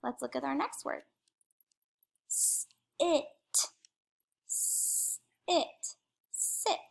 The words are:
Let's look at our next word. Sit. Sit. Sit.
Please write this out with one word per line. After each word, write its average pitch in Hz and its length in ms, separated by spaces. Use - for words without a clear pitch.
Let's - 180
look 247 140
at 262 80
our 277 120
next - 300
word. - 180
Sit. - 400
Sit. - 1200
Sit. - 460